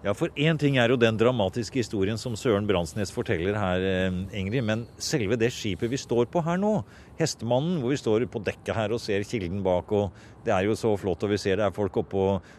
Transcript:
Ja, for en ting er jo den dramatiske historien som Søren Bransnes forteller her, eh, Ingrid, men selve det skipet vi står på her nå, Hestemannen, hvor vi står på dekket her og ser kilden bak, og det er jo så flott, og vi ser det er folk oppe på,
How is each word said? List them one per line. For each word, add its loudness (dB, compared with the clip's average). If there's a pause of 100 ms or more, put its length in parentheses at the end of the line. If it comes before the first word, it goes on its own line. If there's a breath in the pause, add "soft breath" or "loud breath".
Ja, 0
for -2
en 2
ting 2
er 6
jo 4
den 4
dramatiske 2
historien 0
som -6
Søren 2
Bransnes 0
forteller -2
her, 0
eh, 0 (260)
Ingrid, -2
men -2 (100)
selve -2
det 2
skipet -4
vi -4
står 0
på 0
her -2
nå, 0 (500 loud breath)
Hestemannen, 0
hvor 0
vi -2
står 2
på -6
dekket -4
her 0
og -4
ser -2
kilden -4
bak, 2
og 0 (300 loud breath)
det 2
er 2
jo -2
så 2
flott, -2
og 2
vi 0
ser 2
det 2
er -4
folk -2
oppe -4
på, 4 (340 loud breath)